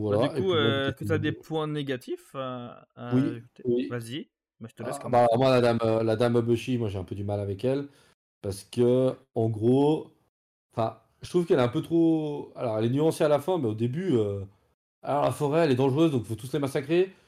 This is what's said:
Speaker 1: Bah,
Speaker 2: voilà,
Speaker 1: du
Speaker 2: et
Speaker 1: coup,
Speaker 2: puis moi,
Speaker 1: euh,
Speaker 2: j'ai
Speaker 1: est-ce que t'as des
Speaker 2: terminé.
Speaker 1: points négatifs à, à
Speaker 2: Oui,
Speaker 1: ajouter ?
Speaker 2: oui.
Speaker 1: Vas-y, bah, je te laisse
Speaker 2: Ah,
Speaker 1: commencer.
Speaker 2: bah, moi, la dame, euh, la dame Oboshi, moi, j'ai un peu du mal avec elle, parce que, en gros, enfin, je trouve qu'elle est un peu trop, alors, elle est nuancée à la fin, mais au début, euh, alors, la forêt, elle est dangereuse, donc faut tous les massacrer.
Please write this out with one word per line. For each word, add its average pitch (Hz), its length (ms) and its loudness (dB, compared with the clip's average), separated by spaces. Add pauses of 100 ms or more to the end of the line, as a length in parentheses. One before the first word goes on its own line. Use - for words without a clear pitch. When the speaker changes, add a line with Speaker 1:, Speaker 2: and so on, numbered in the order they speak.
Speaker 1:
Bah, 101 80 4
Speaker 2:
voilà, 123 160 2
Speaker 1:
du 160 60 -4
Speaker 2:
et - 20 -2
Speaker 1:
coup, 190 80 0
Speaker 2:
puis 175 80 2
moi, 139 140 2
Speaker 1:
euh, 139 160 0
Speaker 2:
j'ai - 20 0
Speaker 1:
est-ce 131 60 -6
que - 100 -14
t'as 156 140 0
des 151 120 -2
Speaker 2:
terminé. - 120 -12
Speaker 1:
points 156 240 -6
négatifs 151 680 -8
à, 127 600 -12
à 120 180 -6
Speaker 2:
Oui, 127 140 4
Speaker 1:
ajouter ? 120 380 -12
Speaker 2:
oui. 123 220 0
Speaker 1:
Vas-y, 120 420 -10 (300)
bah, 113 100 -14
je - 60 -20
te - 60 -16
laisse 127 160 -8
Speaker 2:
Ah, - 60 -12
Speaker 1:
commencer. 120 260 4
Speaker 2:
bah, 113 80 4
moi, 131 140 4
la 123 100 6
dame, 117 220 4
euh, 113 200 2
la 110 120 2
dame 120 200 2
Oboshi, 120 440 0
moi, 113 100 -2
j'ai 98 80 -6
un 92 60 -6
peu 90 100 -10
du 98 100 -8
mal 104 160 -4
avec 98 240 -6
elle, 139 240 -2 (540)
parce 98 220 -8
que, 123 500 2 (220)
en 113 140 0
gros, 127 640 2 (640)
enfin, 113 240 -4 (240)
je - 80 -16
trouve 180 160 2
qu'elle 165 140 4
est 123 40 4
un 120 40 2
peu 147 160 -2
trop, 160 720 0
alors, 113 240 -2
elle 113 60 0
est 117 40 2
nuancée 151 340 2
à 156 40 4
la 147 120 4
fin, 180 200 -2
mais 127 80 -2
au 107 80 -2
début, 127 400 -2
euh, 101 280 0 (600)
alors, 143 220 0
la 131 60 2
forêt, 147 340 0
elle 143 60 2
est 127 40 4
dangereuse, 139 360 2
donc 117 140 -2
faut 113 100 -6
tous 127 160 -12
les 156 80 -2
massacrer. 151 540 0 (140)